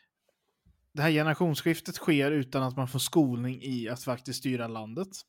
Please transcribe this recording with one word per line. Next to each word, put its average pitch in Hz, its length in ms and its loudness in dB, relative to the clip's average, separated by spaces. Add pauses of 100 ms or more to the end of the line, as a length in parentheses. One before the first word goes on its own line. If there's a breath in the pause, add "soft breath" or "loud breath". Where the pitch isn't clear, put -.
(920 loud breath)
det 147 80 -4
här 160 100 4
generationsskiftet 160 840 2
sker 143 360 2
utan 135 320 0
att 127 140 -2
man 131 100 0
får 131 120 -4
skolning 127 640 2
i 123 260 -4
att 123 140 -6
faktiskt 123 360 -6
styra 123 280 -2
landet. 113 400 -8 (220)